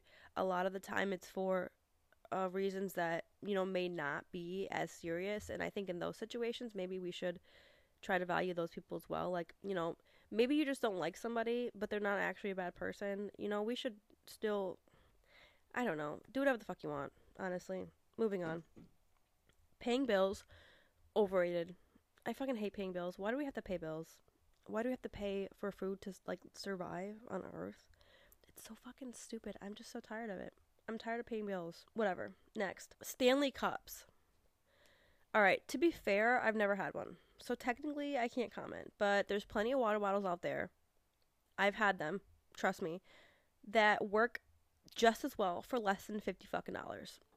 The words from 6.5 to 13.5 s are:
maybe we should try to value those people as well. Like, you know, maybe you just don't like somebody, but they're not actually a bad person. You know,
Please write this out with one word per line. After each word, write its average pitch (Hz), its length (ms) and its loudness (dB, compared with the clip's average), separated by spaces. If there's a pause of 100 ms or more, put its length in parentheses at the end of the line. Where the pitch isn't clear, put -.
maybe 185 260 -4
we 175 120 -6
should 180 280 -4 (640)
try 185 160 2
to 180 80 2
value 175 260 2
those 170 180 -2
people - 260 -8
as 170 120 -10
well. 165 220 0
Like, 175 320 -4
you 196 120 -4
know, 170 220 0 (340)
maybe 233 240 4
you 302 100 6
just 269 180 0
don't 202 160 2
like 165 180 0
somebody, 233 580 0
but 208 160 -6
they're 208 100 -2
not 202 180 2
actually 185 320 -2
a 190 60 -4
bad 180 200 -4
person. 196 600 -4
You 208 120 -4
know, 208 140 0